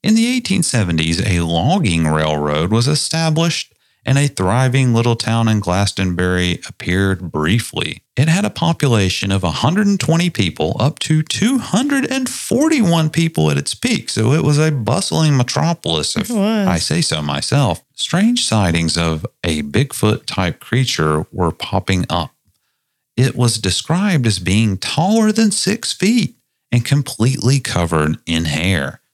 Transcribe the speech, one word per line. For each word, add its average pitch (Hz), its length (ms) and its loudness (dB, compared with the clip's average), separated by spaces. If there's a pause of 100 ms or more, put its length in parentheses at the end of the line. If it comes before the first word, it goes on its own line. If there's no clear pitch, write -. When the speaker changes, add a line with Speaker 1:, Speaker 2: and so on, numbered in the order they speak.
Speaker 1:
In 220 120 2
the 226 120 2
eighteen 240 360 0
seventies, 85 600 0
a 87 160 2
logging 85 640 2
railroad 78 680 0
was 117 160 2
established 160 840 -2 (320)
and 135 120 2
a 143 100 2
thriving 123 680 2
little 117 220 2
town 113 320 0
in 110 120 2
Glastonbury 92 1080 0
appeared 92 640 -2
briefly. 80 720 -2 (140)
It 156 120 2
had 185 180 2
a 208 40 -2
population 117 840 0
of 95 120 0
a 82 80 0
hundred 185 360 0
and 202 120 0
twenty 170 300 2
people - 500 -2
up 143 200 0
to 156 220 0
two 247 380 0
hundred 269 500 0
and 262 200 -2
forty-one 214 800 2
people 160 420 0
at 69 60 2
its - 180 -4
peak, - 340 -2
so 110 240 0
it 160 100 2
was 147 140 2
a 156 140 2
bustling 147 680 0
metropolis, 156 760 -2
if 202 140 -4
Speaker 2:
It 240 40 -4
was. 208 340 2
Speaker 1:
I 175 120 2
say 160 220 0
so 78 200 -2
myself. 82 600 -2 (120)
Strange 226 500 0
sightings 85 520 0
of 82 280 -2 (180)
a 80 200 -2
Bigfoot-type 104 960 -2
creature 80 720 0
were 87 200 -2
popping 92 580 -2
up. 85 220 -2 (840)
It 131 180 2
was 117 220 2
described 156 680 -2
as 95 140 0
being 98 380 0
taller 214 560 2
than 214 180 2
six - 420 -4
feet 214 420 0 (360)
and 120 140 2
completely 135 720 0
covered 80 680 0
in 82 200 -2
hair. 78 560 -2 (120)